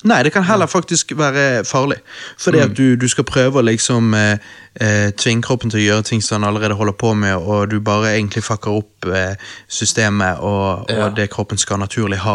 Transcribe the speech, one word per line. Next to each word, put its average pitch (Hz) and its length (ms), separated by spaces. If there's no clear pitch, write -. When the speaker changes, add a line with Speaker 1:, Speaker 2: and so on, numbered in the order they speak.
Speaker 1:
Nei, 208 200
det 247 100
kan 196 100
heller 190 220
Speaker 2:
Ja. 185 140
Speaker 1:
faktisk - 380
være 139 480
farlig. 135 320
Fordi 175 200
at 135 100
Speaker 2:
Mm. 101 60
Speaker 1:
du, 127 200
du 123 120
skal 123 160
prøve 131 360
å - 40
liksom, 113 500
eh, 104 240
eh, 104 300
tvinge 117 300
kroppen 120 280
til 107 100
å 104 40
gjøre 107 200
ting 110 200
som 107 180
den 104 80
allerede 107 260
holder 104 180
på 113 220
med, 101 200
og 104 340
du 107 100
bare 107 380
egentlig 104 260
fucker 107 340
opp, - 360
eh, 95 220
systemet 101 720
og, 98 500
og - 0
Speaker 2:
Ja. 107 200
Speaker 1:
det 101 200
kroppen 104 280
skal 98 220
naturlig 98 380
ha 101 180